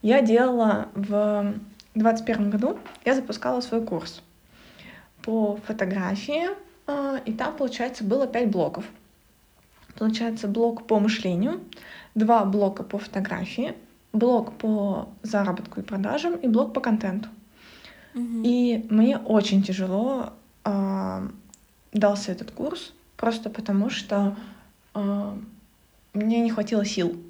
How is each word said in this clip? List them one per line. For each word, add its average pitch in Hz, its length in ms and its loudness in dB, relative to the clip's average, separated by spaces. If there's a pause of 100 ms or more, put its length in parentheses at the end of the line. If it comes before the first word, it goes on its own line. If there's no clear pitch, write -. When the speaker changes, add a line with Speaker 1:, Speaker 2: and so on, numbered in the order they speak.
Speaker 1:
Я 247 200 6
делала 226 720 4
в 208 580 0 (420)
двадцать 220 300 2
первом 208 260 0
году, 247 260 0 (280)
я 254 100 4
запускала 247 460 -2
свой 226 240 -2
курс - 360 -8 (1000)
по 214 340 2 (100)
фотографии, 202 800 -2 (380)
а, 277 380 -2
и 220 80 -4
там, 262 240 -4
получается, 247 460 -4
было 247 240 2
пять 233 240 0
блоков. 175 320 0 (1120)
Получается, 220 500 -2
блок 226 400 0
по 220 120 4
мышлению, 214 640 0 (540)
два 214 300 6
блока 196 380 2
по - 140 -6
фотографии, 196 760 -4 (400)
блок 226 440 4
по 202 520 -2 (140)
заработку 202 580 -2
и - 20 -10
продажам 247 520 -2
и 269 120 -2
блок 240 260 4
по 269 80 0
контенту. 214 460 0 (840)
Speaker 2:
Мгм. 233 320 -4
Speaker 1:
И 240 440 2
мне 226 280 6
очень 202 460 4
тяжело, 196 680 -2 (300)
а, 196 640 -2 (680)
дался 202 380 2
этот - 200 -10
курс, - 420 -8 (240)
просто 226 320 -2
потому 214 400 -2
что, 202 460 -2 (580)
а, 202 440 -4 (760)
мне 220 280 2
не 233 80 2
хватило 208 360 0
сил. 175 300 -2 (140)